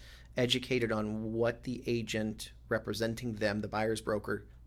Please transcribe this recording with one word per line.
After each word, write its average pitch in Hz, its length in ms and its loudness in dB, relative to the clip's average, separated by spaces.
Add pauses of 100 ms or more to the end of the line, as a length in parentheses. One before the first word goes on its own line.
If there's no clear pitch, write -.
(360)
educated 123 540 4
on 107 420 0
what 117 320 2
the 123 220 -4
agent 110 680 0 (160)
representing 113 640 0
them, 104 260 2
the 104 80 -2
buyer's 110 320 0
broker, 107 460 -2 (200)